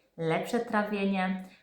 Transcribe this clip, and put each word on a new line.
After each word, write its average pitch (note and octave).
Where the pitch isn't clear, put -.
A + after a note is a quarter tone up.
Lepsze E3+
trawienie G3